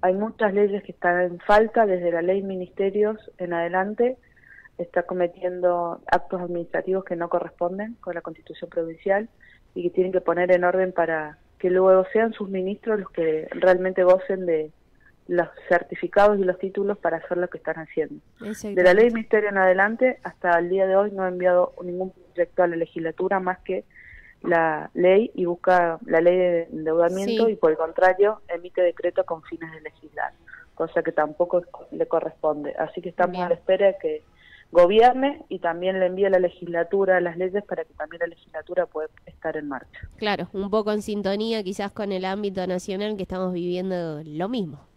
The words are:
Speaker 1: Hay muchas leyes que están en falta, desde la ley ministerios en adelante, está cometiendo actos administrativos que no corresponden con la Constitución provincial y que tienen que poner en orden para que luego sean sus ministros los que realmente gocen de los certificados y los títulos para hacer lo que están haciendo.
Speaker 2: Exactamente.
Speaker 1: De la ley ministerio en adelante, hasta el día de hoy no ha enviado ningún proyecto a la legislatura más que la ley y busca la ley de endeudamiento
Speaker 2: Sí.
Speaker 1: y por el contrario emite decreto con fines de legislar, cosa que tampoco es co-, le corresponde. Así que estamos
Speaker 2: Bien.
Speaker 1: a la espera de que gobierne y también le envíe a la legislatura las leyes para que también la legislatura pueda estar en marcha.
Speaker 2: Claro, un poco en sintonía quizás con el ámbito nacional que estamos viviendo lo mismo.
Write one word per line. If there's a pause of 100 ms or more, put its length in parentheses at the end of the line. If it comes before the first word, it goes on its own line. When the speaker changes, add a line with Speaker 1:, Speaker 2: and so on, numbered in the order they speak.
Speaker 1:
Hay
muchas
leyes
que
están
en
falta,
desde
la
ley
ministerios (180)
en
adelante, (640)
está
cometiendo
actos
administrativos
que
no
corresponden
con
la
Constitución
provincial (460)
y
que
tienen
que
poner
en
orden
para (220)
que
luego
sean
sus
ministros
los
que
realmente
gocen
de (560)
los (220)
certificados
y
los
títulos
para
hacer
lo
que
están
haciendo. (240)
Speaker 2:
Exactamente.
Speaker 1:
De
la
ley
ministerio
en
adelante,
hasta
el
día
de
hoy
no
ha
enviado (100)
ningún
proyecto
a
la
legislatura
más
que (600)
la
ley
y
busca
la
ley
de
endeudamiento
Speaker 2:
Sí.
Speaker 1:
y
por
el
contrario
emite
decreto
con
fines
de
legislar, (420)
cosa
que
tampoco
es
co-,
le
corresponde.
Así
que
estamos
Speaker 2:
Bien.
Speaker 1:
a
la
espera
de
que (480)
gobierne
y
también
le
envíe
a
la
legislatura
las
leyes
para
que
también
la
legislatura
pueda (180)
estar
en
marcha. (180)
Speaker 2:
Claro,
un
poco
en
sintonía
quizás
con
el
ámbito
nacional
que
estamos
viviendo
lo
mismo. (140)